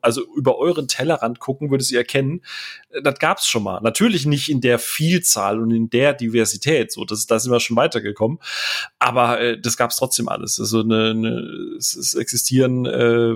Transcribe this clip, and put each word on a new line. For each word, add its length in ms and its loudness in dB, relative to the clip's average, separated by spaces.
also 200 2
über 220 2
euren 320 0
Tellerrand 500 -2
gucken, 320 -4
würde 140 0
sie 100 -2
erkennen, 460 0
äh, 120 -8
das 180 0
gab's 280 0
schon 160 0
mal. 180 -4
Natürlich 440 2
nicht 240 0
in 100 2
der 180 4
Vielzahl 840 0
und 100 2
in 180 2
der 240 4
Diversität, 800 0
so, 140 -8
das, 220 -4
da 120 4
sind 140 -2
wir 80 4
schon 160 0
weitergekommen, 600 0
aber, 420 2
äh, 180 0
das 180 -2
gab's 200 0
trotzdem 320 -2
alles. 300 -6
Also 200 0
eine, 320 2
eine, 640 -4
es, 180 -4
es 200 -4
existieren, 680 0
äh, 500 2